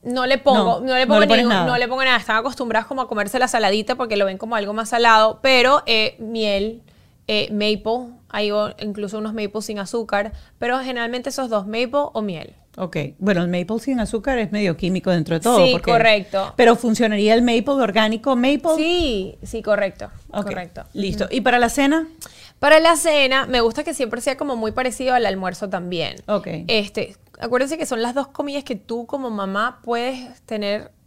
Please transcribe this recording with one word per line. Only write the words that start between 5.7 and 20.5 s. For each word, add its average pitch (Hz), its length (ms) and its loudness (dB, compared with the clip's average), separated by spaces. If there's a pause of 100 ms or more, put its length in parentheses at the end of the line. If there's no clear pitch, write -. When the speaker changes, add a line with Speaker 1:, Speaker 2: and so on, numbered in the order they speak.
Speaker 1:
eh, 220 340 0
miel, 220 640 -4 (460)
eh, 214 240 -2
maple, 214 640 -2 (160)
hay 208 220 -4
o-, 208 280 -2
incluso 208 380 -8
unos 214 160 -6
maple 214 280 -6
sin 208 180 -10
azúcar, 208 520 -4 (260)
pero 247 220 -2
generalmente 247 500 -6
esos 254 200 -6
dos, 208 180 -2
maple 233 220 -2 (240)
o 220 80 -4
miel. 185 340 -8 (220)
Speaker 2:
Ok, 180 180 -8 (240)
bueno, 185 220 2
el 175 80 -2
maple 180 320 -4
sin 262 180 -2
azúcar 233 400 -2
es 196 140 -4
medio 202 240 0
químico 185 340 -2
dentro 165 240 0
de 160 60 -2
todo, 240 240 4
Speaker 1:
Sí, 254 80 4
Speaker 2:
porque - 180 0
Speaker 1:
correcto. 214 640 2
Speaker 2:
pero 233 220 6
¿funcionaría 214 560 2
el 233 80 6
maple 240 320 2
orgánico 226 640 0
maple? 262 240 2 (160)
Speaker 1:
Sí, 311 680 -2
sí, 220 180 -10
correcto, 202 480 -2 (220)
Speaker 2:
Ok, 208 140 -6
Speaker 1:
correcto. 185 480 -10